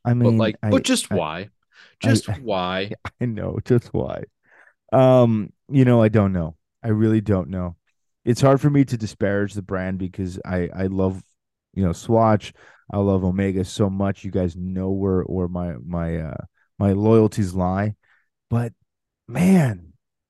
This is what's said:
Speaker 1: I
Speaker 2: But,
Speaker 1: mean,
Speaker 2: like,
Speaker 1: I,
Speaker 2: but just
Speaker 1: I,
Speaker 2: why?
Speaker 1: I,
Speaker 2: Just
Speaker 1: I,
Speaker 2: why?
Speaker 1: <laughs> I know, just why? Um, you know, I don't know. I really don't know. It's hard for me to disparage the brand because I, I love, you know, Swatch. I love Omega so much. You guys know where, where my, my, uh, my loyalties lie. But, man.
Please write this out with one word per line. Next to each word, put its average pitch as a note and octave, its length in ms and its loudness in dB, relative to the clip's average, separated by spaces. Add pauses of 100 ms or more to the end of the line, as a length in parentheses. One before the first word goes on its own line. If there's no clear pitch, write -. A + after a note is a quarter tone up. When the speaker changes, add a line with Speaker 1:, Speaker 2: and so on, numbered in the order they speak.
Speaker 1:
I A#2+ 60 -2
Speaker 2:
But, A#2+ 80 4
Speaker 1:
mean, A#2 200 4
Speaker 2:
like, A2 240 0
Speaker 1:
I, G#2+ 80 -2
Speaker 2:
but C4 140 2
just - 300 -2
Speaker 1:
I, - 20 -2
Speaker 2:
why? D#2+ 240 -4
Speaker 1:
I, G2+ 100 -12 (520)
Speaker 2:
Just A2 280 0
Speaker 1:
I, G#2 40 -4
Speaker 2:
why? F#2+ 580 -4 (140)
Speaker 1:
<laughs> - 160 -10
I B2 40 -2
know, G2 380 -6
just - 300 0
why? - 300 -4 (680)
Um, B2 600 4 (160)
you C3+ 160 4
know, A#2+ 180 4
I A2 60 4
don't G2+ 240 2
know. D#2+ 240 -4 (260)
I A#2 60 -4
really A2 320 2
don't F#2+ 280 0
know. F2+ 280 -8 (480)
It's A#2 160 0
hard C3+ 180 4
for D3 100 2
me C#3+ 140 4
to B2 140 -2
disparage G2+ 560 -4
the G2+ 80 -8
brand F#2+ 360 -6
because F#2 460 -8
I, F2+ 320 -4
I F#2+ 120 -2
love, F#2+ 360 -2 (500)
you F#2+ 120 -2
know, E2+ 80 0
Swatch. A2 580 2 (380)
I G#2 100 -4
love F#2+ 260 2
Omega F#2+ 400 0
so G#2 240 -2
much. G2 340 -4
You F#2+ 80 -8
guys F2+ 240 -2
know F#2 360 -6
where, F#2+ 320 0
where F2+ 260 -4
my, F2 240 -6 (120)
my, E2 340 -4
uh, D#2 180 -8 (420)
my G2+ 140 2
loyalties G#2+ 600 2
lie. F#2+ 420 -2 (540)
But, A#2 220 -2 (560)
man. C3 640 2 (380)